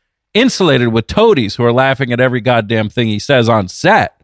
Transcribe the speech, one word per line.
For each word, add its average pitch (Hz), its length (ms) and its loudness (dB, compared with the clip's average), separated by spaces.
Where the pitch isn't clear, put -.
insulated 170 560 2
with 113 180 -2
toadies 180 480 2
who 120 80 -2
are 120 80 2
laughing 131 400 0
at 120 80 -2
every 123 220 0
goddamn 110 480 0
thing 120 180 -2
he 107 120 -4
says 123 280 0
on 107 200 0
set. 170 560 0